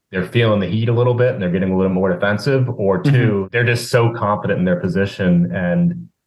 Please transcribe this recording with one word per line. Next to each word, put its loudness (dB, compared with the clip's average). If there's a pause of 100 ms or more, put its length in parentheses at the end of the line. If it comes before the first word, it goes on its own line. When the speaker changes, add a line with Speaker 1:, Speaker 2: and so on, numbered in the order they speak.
(100)
Speaker 1:
they're -4
feeling 2
the -2
heat -2
a 2
little 2
bit 2
and -8
they're -2
getting 0
a 0
little 2
more 0
defensive, 0
or 0
two, 2
Speaker 2:
Mm-hmm. 2
Speaker 1:
they're 0
just -2
so 2
confident -2
in 0
their 0
position 0
and -2 (180)